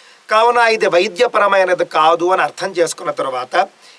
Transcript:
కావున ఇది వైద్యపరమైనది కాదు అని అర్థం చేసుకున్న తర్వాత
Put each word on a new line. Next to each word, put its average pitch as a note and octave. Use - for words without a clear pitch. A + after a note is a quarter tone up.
కావున A#3
ఇది A3+
వైద్యపరమైనది F#3+
కాదు E3+
అని E3+
అర్థం D#3
చేసుకున్న E3
తర్వాత C3+